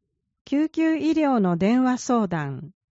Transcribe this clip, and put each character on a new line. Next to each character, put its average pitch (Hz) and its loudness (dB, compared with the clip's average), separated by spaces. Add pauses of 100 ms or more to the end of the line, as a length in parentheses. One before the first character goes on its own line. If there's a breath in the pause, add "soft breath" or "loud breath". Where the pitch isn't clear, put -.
(440)
救 302 0
急 320 0
医 311 0
療 285 2
の 180 2
電 226 2
話 254 0
相 226 0
談、 147 -8 (180)